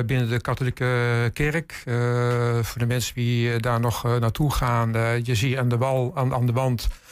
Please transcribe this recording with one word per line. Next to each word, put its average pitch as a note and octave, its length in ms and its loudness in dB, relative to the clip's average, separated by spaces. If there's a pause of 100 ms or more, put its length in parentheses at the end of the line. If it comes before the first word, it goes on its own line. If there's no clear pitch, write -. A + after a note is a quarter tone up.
binnen B2+ 220 0
de A#2 120 0
katholieke A#2+ 920 0
kerk. D3+ 520 -4
Eh, A#2+ 800 0
voor - 160 -6
de A#2 80 0
mensen A#2+ 280 -2
die, A#2+ 400 0
eh, A#2 60 0
daar A#2 200 0
nog, A#2+ 240 -2
eh, A#2+ 120 2
naartoe A#2+ 360 0
gaan, A#2 420 2
eh, A#2 300 0
je B2 100 0
ziet B2 220 2
aan B2 120 2
de A#2+ 100 2
wal, C3 380 0
aan, C3+ 180 0
aan B2 120 2
de A#2+ 60 2
wand B2+ 360 0 (240)